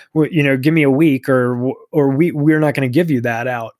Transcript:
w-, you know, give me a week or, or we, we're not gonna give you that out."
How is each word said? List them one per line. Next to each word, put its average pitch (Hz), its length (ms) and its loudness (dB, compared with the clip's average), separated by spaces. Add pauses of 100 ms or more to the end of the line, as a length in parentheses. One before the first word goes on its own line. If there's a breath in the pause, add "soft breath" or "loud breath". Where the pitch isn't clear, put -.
(140 loud breath)
w-, 156 180 0
you 156 100 0
know, 139 140 2
give 135 160 0
me 160 120 2
a 139 60 4
week 135 380 0
or, 123 440 0 (180)
or 139 200 2
we, 151 200 0
we're 156 300 0
not 151 140 0
gonna 135 140 -2
give 160 220 0
you 127 120 0
that 120 260 -4
out." 117 320 -8